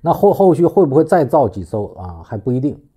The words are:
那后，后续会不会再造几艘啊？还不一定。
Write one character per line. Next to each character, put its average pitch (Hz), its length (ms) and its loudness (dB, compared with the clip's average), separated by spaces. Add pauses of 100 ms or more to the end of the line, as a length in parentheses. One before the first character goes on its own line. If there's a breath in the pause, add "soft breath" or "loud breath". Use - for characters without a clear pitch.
那 160 120 -2
后， 196 200 2
后 190 200 2
续 165 140 2
会 180 180 2
不 135 100 -2
会 160 80 4
再 160 220 2
造 131 240 0
几 98 140 -10
艘 104 320 -8
啊？ 87 280 -16
还 113 140 -12
不 123 140 -6
一 127 80 -2
定。 139 200 -4 (180)